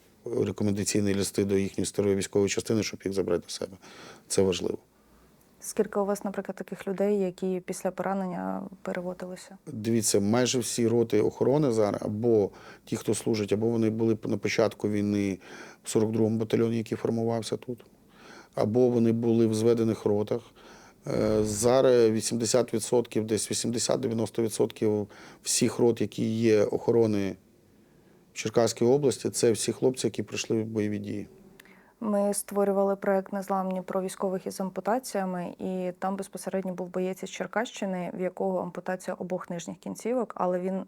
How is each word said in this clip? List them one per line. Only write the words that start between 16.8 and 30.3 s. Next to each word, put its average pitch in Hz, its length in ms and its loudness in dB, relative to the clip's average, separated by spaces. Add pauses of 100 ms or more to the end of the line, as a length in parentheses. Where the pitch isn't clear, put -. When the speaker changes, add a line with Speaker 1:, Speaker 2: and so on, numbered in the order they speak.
Speaker 1:
формувався 113 580 -2
тут, - 280 -10 (720)
або 123 340 4
вони 117 240 4
були 117 340 4
в 110 80 2
зведених 113 500 2
ротах. 104 360 0 (640)
Е, 107 380 2
зараз 120 680 6
вісімдесят 113 640 0
відсотків, 117 520 0
десь 110 240 0
вісімдесят-дев'яносто 117 920 -2
відсотків 107 640 0 (360)
всіх - 360 0
рот, 117 220 4
які 117 240 -2 (100)
є 110 300 6
охорони 104 720 2 (960)
в - 40 -18
Черкаській 113 480 0
області, 123 460 2
це 117 220 2
всі 107 200 -2
хлопці, 127 340 0
які 110 160 -2
пройшли 110 400 -2